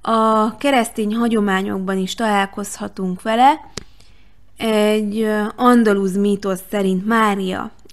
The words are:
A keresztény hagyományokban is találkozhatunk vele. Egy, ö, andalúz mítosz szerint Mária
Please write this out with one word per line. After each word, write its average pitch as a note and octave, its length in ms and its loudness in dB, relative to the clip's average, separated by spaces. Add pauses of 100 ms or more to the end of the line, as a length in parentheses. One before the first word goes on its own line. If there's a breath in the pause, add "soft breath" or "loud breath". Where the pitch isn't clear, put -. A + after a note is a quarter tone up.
A A3 560 0
keresztény A3+ 580 0
hagyományokban G3+ 800 -2
is F#3+ 160 -4
találkozhatunk G3 1080 -4
vele. B3+ 380 4 (1000 loud breath)
Egy, G#3+ 640 0
ö, G#3+ 220 0 (120)
andalúz G#3+ 640 4
mítosz G3+ 520 -2
szerint F#3+ 360 -2
Mária G#3 680 -2 (220)